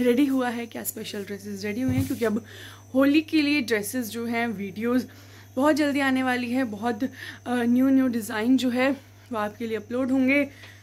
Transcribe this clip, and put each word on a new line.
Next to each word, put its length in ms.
ready 260
हुआ 220
है, 180
क्या 180
special 400
dresses 400
ready 160
हुए 140
हैं, 120
क्योंकि 180
अब 200
होली 260
के 220
लिए 180
dresses 460
जो 200
हैं, 220
videos 580
बहुत 200
जल्दी 240
आने 220
वाली 280
है। 140
बहुत, 400
अ, 40
न्यू 400
न्यू 200
design 480
जो 140
है, 420
वो 60
आपके 280
लिए 100
upload 340
होंगे 380